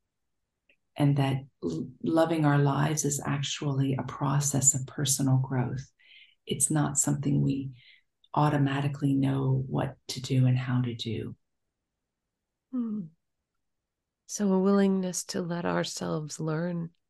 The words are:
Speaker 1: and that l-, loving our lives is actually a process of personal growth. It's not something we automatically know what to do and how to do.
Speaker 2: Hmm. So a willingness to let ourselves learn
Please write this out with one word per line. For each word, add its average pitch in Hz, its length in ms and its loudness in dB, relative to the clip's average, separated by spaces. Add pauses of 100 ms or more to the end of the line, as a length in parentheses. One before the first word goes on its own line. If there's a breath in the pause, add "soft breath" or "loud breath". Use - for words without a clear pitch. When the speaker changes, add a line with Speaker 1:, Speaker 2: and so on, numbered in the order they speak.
(960)
Speaker 1:
and 143 200 4
that 139 200 2 (260)
l-, 165 240 -4 (160)
loving 160 420 2
our 143 140 6
lives 143 460 2
is 143 200 -2
actually 139 680 -2
a 127 80 -2
process 139 720 2
of 131 120 -6
personal 135 500 0
growth. 131 500 -2 (600 soft breath)
It's - 240 -2
not 147 280 0
something 143 420 0
we 139 300 0 (640 loud breath)
automatically 143 800 2
know 135 540 0
what 139 280 -2 (120)
to - 120 -8
do 127 260 2
and 127 120 4
how 123 240 0
to 120 120 -4
do. 113 420 -6 (1400)
Speaker 2:
Hmm. 226 280 -4 (1300)
So 202 260 0
a 190 60 4
willingness 190 680 2
to - 160 -6
let 170 240 -4
ourselves 170 760 -4
learn 165 500 -4 (200)